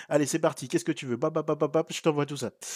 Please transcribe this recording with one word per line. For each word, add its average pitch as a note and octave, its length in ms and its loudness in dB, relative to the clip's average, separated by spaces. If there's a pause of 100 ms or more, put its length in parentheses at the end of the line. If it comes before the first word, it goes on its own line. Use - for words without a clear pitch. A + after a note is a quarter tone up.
Allez, D3+ 160 4
c'est D#3 140 0
parti, D#3 280 0
qu'est-ce E3 180 0
que E3 60 0
tu D3 140 -4
veux ? A#2+ 140 -2
Pap, D#3 120 0
pap, D#3 140 -2
pap, D3+ 140 0
pap, D3+ 120 2
pap, E3 220 2
je - 80 -6
t'envoie D3 240 2
tout C#3+ 120 -8
ça. A#2+ 140 -4 (240)